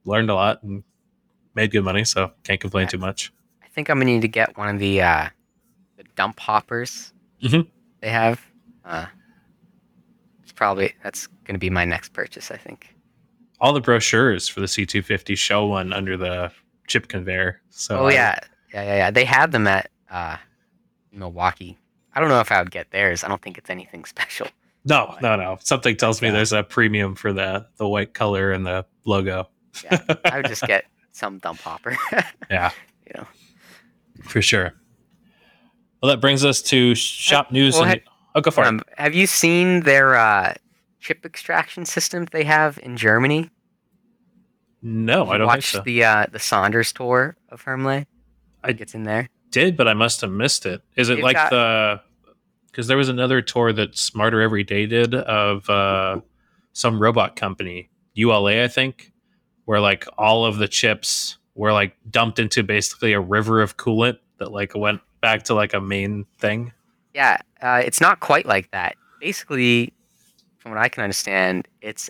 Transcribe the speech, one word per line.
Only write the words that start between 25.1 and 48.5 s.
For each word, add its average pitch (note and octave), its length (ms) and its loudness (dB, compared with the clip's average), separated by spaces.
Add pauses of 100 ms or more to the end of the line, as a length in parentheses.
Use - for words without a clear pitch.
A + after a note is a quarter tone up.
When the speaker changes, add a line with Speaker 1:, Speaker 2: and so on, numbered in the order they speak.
Speaker 2:
But - 80 -20
Speaker 1:
no, A2+ 140 2
no. F#2+ 260 -4
Something B2 360 0
tells A2 240 0
me A#2 80 2
Speaker 2:
yeah. G#2 60 2
Speaker 1:
there's G#2+ 180 2
a G#2 100 0
premium G#2 520 0
for G2+ 180 -4
the, F#2+ 340 -4 (100)
the G#2+ 100 -4
white G2+ 260 -2
color G2 400 0
and F#2+ 120 -4
the F#2 200 -4 (200)
logo. F#2+ 440 -2 (340)
Speaker 2:
Yeah, - 180 0 (240)
I D3+ 120 0
would C#3 100 -4
just A2+ 160 -8
Speaker 1:
<laughs> B2+ 40 -4
Speaker 2:
get G2 180 0 (260)
some G2 280 -10
dump E2+ 220 -10
hopper. E2 360 -10 (140)
<laughs> - 380 -4
Speaker 1:
Yeah. F2+ 220 -2 (340)
Speaker 2:
You - 160 -20
know. - 60 -16 (960)
Speaker 1:
For - 180 0
sure. F#2+ 320 2 (1300)
Well, B2+ 100 2
that B2 100 0
brings C#3 240 4
us C3+ 180 2
to B2 320 4
shop - 520 0
Speaker 2:
Have, - 60 -20
Speaker 1:
news C3+ 200 4
Speaker 2:
well, D#3+ 100 4
Speaker 1:
and F3+ 220 2
Speaker 2:
ha-, - 60 -20 (240)
Speaker 1:
oh, D#3 60 4
go D3+ 100 2
for B2+ 120 2
it. B2+ 40 4
Speaker 2:
um, A2 120 2 (180)
have D3+ 160 -2
you F#3 140 4
seen F3 540 2
their, C#3 340 6
uh, G2+ 380 4 (480)
chip - 240 -8
extraction E3+ 580 -6
system F3 480 -4
they D#3 140 -2
have D#3 360 2
in B2 140 -12
Germany? B2 540 2 (1300)
Speaker 1:
No, A2+ 440 0
Speaker 2:
Did F#2 40 -4
Speaker 1:
I F#2+ 40 2
Speaker 2:
you G#2 60 4
Speaker 1:
don't A2 80 4
think - 0 - (100)
Speaker 2:
watch C3+ 140 -4
Speaker 1:
so. G2 100 -4
Speaker 2:
the, A#2 240 2
uh, G#2+ 260 4
the G#2+ 80 -14
Saunders G#2+ 540 0
tour B2+ 420 0 (140)
of B2 120 -20
Hermle? C3+ 440 -4 (580)